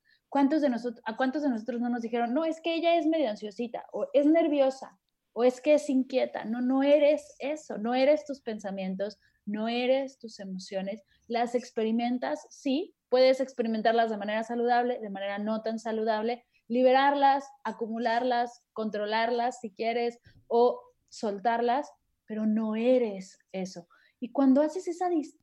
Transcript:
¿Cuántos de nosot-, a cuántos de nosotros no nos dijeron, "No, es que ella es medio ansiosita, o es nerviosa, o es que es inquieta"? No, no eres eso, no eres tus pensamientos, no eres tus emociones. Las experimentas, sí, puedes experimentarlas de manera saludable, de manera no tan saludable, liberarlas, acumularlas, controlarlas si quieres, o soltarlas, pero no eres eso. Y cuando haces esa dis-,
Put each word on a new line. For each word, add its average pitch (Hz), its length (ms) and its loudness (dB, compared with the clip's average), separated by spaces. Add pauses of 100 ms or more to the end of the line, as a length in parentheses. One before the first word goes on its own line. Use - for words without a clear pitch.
(280)
¿Cuántos 285 340 2
de 294 60 2
nosot-, 233 360 -4
a 220 120 -8
cuántos 262 260 -2
de 294 60 0
nosotros 233 320 -4
no 240 80 -2
nos 240 140 -4
dijeron, 233 320 -2
"No, 320 100 0
es 320 160 -4
que 330 140 -4
ella 339 220 2
es 311 100 0
medio 320 240 0
ansiosita, 214 600 -10
o 208 200 -6
es 285 140 4
nerviosa, 294 720 2 (340)
o 226 120 0
es 247 160 2
que 202 140 4
es - 160 2
inquieta"? 254 540 0
No, 226 160 -6
no 262 220 0
eres 285 560 4
eso, 277 400 -8
no 226 160 -2
eres 294 300 4
tus 269 180 -12
pensamientos, 196 760 -6 (260)
no 214 240 -4
eres 254 500 0
tus 220 220 -16
emociones. 196 640 -10 (240)
Las 233 280 -2
experimentas, 240 960 -2
sí, 285 460 -4 (120)
puedes 262 320 4
experimentarlas 226 720 0
de 220 80 -4
manera 214 260 -2
saludable, 240 560 0
de 214 100 -8
manera 196 280 -6
no 214 240 -4
tan 220 160 -6
saludable, 220 680 -2 (240)
liberarlas, 277 800 4 (160)
acumularlas, 240 960 -2 (100)
controlarlas 226 880 -2
si 214 120 -10
quieres, 233 460 -4 (300)
o 240 320 4 (280)
soltarlas, 233 800 -2 (360)
pero 214 200 -4
no 220 300 0
eres 226 640 0 (140)
eso. 190 340 -8 (320)
Y 240 140 -10
cuando 269 300 6
haces 311 260 -4
esa 359 200 -4
dis-, 320 340 -4